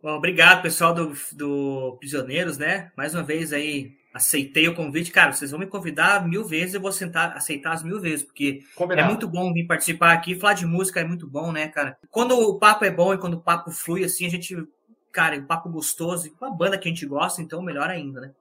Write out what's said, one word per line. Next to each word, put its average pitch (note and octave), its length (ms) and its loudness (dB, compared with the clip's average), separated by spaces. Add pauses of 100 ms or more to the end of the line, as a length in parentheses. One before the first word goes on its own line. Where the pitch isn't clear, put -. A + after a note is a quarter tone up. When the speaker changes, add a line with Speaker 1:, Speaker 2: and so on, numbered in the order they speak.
Speaker 1:
Bom, D3+ 140 -4
obrigado, E3+ 460 8
pessoal E3+ 320 2
do, D#3+ 180 -2 (200)
do C#3 640 -2
Prisioneiros, C#3+ 600 -4
né? E3+ 380 -2
Mais D3+ 180 -6
uma E3 80 -2
vez D3+ 300 -4
aí, C#3+ 440 -4 (160)
aceitei C#3+ 560 2
o E3+ 60 -2
convite. E3 360 -4
Cara, E3+ 220 6
vocês C#3 180 -6
vão D#3 80 -8
me F#3+ 80 -6
convidar F3 600 0
mil G3 180 -2
vezes, F3 300 -4
eu G3 60 -6
vou F#3+ 120 -4
sentar, E3+ 440 -4
aceitar D3+ 360 -6
as D#3+ 100 -4
mil F#3+ 180 -6
vezes, D#3 220 -4
porque C#3 400 -4 (120)
Speaker 2:
Combinado. F3 320 2
Speaker 1:
é G3+ 40 4
muito A3+ 160 -2
bom F3 260 -2
vir E3+ 140 -2
participar E3 460 4
aqui. E3+ 220 0
Falar G#3 200 2
de F3 120 -2
música F3+ 340 0
é E3 40 -2
muito E3+ 220 -6
bom, D3+ 240 -6
né, D#3 180 -4
cara? C#3 280 -4 (140)
Quando B3 280 4
o G#3 200 4
papo G#3+ 260 6
é F#3+ 60 4
bom F3 220 2
e F#3 60 0
quando F3 160 -4
o E3 60 -8
papo E3+ 300 0
flui, F3 340 -4
assim, F3 220 -2
a E3+ 40 -2
gente, F3 260 -6 (540)
cara, D#3+ 280 2
o C#3 80 -10
papo E3 220 -4
gostoso, E3 580 -4
e - 40 -16
com - 140 -14
a C4+ 60 -8
banda F#3+ 280 0
que F3 100 -4
a E3 40 -2
gente D3 140 -8
gosta, D#3+ 360 -2
então D#3+ 200 -8
melhor D#3 260 -4
ainda, C#3+ 320 -8
né? C3 100 -16 (100)